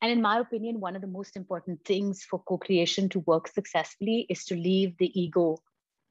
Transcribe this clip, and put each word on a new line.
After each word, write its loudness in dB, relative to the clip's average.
And 2
in 4
my 2
opinion, -4
one -6
of -10
the -10
most -10
important -8
things 0
for -6
co-creation 2
to -2
work 2
successfully -2
is -6
to -4
leave 2
the 2
ego 2